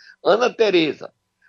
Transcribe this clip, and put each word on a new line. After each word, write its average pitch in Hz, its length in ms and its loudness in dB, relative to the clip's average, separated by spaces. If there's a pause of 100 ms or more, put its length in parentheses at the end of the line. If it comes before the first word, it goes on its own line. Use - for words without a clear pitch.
(240)
Ana 214 240 2
Tereza. 175 640 -2 (360)